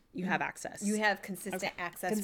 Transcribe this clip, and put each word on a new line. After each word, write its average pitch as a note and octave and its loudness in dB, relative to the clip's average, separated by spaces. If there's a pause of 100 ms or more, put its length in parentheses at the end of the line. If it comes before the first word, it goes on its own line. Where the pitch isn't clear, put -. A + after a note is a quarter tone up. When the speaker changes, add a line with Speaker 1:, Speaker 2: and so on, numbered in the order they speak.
Speaker 1:
<clears throat> - -20
you F3+ -2
have D#3+ 4
access. - -4
Speaker 2:
You G#3 2
have G#3 4
consistent F#3+ -4
Speaker 1:
Okay. F#3 0
Speaker 2:
access F3+ -2 (140)